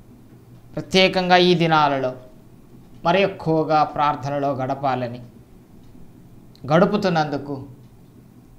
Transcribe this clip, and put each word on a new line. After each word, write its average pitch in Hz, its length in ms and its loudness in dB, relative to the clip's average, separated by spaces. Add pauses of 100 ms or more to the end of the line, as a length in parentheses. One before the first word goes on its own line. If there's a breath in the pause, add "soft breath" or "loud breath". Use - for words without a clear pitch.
(760)
ప్రత్యేకంగా 185 600 2 (120)
ఈ - 20 6 (120)
దినాలలో 143 500 0 (920)
మరి 175 200 2
ఎక్కువగా 160 540 0 (140)
ప్రార్థనలో 143 560 -2 (100)
గడపాలని, 127 600 -4 (1500)
గడుపుతున్నందుకు 160 840 0 (1040)